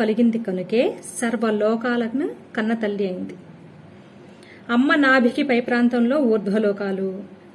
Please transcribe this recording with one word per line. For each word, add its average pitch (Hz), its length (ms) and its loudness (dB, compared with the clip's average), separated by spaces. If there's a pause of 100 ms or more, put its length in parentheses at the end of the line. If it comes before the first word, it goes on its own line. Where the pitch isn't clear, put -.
కలిగింది 226 460 2
కనుకే 190 380 0 (340)
సర్వలోకాలను 226 1080 -2 (280)
కన్న 220 160 -2 (120)
తల్లి 202 260 -2
అయింది. 190 240 -10 (1400)
అమ్మ 285 180 4 (120)
నాభికి 262 440 4
పై 233 80 2 (100)
ప్రాంతంలో 240 480 2 (140)
ఊర్ధ్వలోకాలు, 202 800 0 (440)